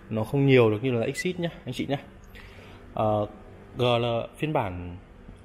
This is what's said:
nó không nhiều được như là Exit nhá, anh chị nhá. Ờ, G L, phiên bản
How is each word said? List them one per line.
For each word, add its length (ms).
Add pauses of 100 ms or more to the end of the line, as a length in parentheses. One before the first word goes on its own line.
nó 140
không 220
nhiều 260
được 120
như 80
là 140
Exit 340
nhá, 100 (160)
anh 80
chị 160
nhá. 80 (960)
Ờ, 320 (520)
G 60
L, 220 (320)
phiên 160
bản 440 (480)